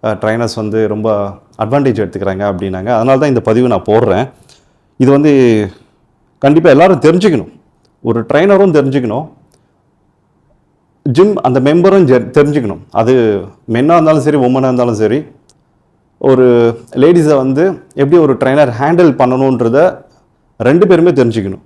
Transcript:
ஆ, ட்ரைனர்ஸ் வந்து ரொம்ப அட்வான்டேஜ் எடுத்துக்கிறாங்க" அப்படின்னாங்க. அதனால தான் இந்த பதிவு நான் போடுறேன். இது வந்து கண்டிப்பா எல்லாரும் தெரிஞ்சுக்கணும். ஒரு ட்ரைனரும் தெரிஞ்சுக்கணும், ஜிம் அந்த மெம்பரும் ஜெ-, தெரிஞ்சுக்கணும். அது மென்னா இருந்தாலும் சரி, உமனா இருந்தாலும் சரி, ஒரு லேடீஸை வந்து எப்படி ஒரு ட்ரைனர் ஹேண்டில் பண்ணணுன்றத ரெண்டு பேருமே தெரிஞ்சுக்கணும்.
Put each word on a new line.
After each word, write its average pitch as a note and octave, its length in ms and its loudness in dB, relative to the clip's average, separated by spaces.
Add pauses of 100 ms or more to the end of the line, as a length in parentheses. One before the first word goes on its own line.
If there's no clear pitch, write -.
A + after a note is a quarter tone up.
ஆ, A2 80 -4
ட்ரைனர்ஸ் A2 440 -4
வந்து A2 320 -4
ரொம்ப G#2 400 -4 (300)
அட்வான்டேஜ் A#2+ 420 -2
எடுத்துக்கிறாங்க" F#2+ 540 -6
அப்படின்னாங்க. F#2 340 -8
அதனால B2 300 0
தான் D3 100 0
இந்த B2 140 0
பதிவு A#2 260 0
நான் G#2 160 -2
போடுறேன். G#2+ 460 0 (680)
இது C3 140 2
வந்து C3 600 2 (680)
கண்டிப்பா D#3+ 320 2
எல்லாரும் D#3+ 300 4
தெரிஞ்சுக்கணும். E3 520 0 (500)
ஒரு A2+ 320 -4
ட்ரைனரும் F#3+ 380 2
தெரிஞ்சுக்கணும், C3+ 580 -2 (1700)
ஜிம் F3+ 320 0
அந்த B2+ 240 -2
மெம்பரும் F3 460 2
ஜெ-, B2+ 380 0
தெரிஞ்சுக்கணும். B2 360 -4 (120)
அது A2+ 500 0 (300)
மென்னா A#2 120 -2
இருந்தாலும் D#3+ 360 2
சரி, C#3+ 180 -2
உமனா B2+ 200 0
இருந்தாலும் B2 360 -2
சரி, A2 320 -2 (920)
ஒரு B2 640 2 (120)
லேடீஸை D3+ 440 2
வந்து C#3 480 -2 (100)
எப்படி D3 280 2
ஒரு C#3 120 2
ட்ரைனர் C3 460 0
ஹேண்டில் D#3 360 0
பண்ணணுன்றத B2+ 840 0 (560)
ரெண்டு D#3+ 300 2
பேருமே F3 240 2
தெரிஞ்சுக்கணும். A2 540 -2